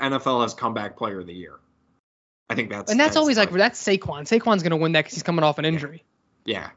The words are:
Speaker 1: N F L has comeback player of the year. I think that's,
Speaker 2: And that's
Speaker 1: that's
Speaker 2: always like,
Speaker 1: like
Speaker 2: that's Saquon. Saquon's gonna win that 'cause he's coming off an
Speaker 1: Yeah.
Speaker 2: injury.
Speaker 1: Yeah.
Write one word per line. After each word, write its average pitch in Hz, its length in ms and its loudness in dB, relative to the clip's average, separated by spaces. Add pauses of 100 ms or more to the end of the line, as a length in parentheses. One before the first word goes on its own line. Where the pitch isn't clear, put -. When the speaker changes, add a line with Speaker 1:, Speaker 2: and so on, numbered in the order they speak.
Speaker 1:
N 135 100 0
F 135 160 -2
L 127 140 2
has 113 120 0
comeback 110 440 -4
player 101 240 -4
of 90 60 -12
the 87 60 -14
year. 82 220 -16 (960)
I 117 60 0
think 123 160 -2
that's, 101 200 -6
Speaker 2:
And 226 80 4
that's 302 120 6
Speaker 1:
that's 302 60 0
Speaker 2:
always 302 200 2
like, 196 140 2
Speaker 1:
like 175 80 0
Speaker 2:
that's 226 220 2
Saquon. 180 420 -2
Saquon's 220 400 2
gonna 165 120 0
win 160 160 2
that 156 140 4
'cause - 80 -16
he's 165 100 -10
coming 165 220 2
off 147 140 2
an 147 40 -4
Speaker 1:
Yeah. 156 80 2
Speaker 2:
injury. 151 320 -6 (400)
Speaker 1:
Yeah. 98 340 -6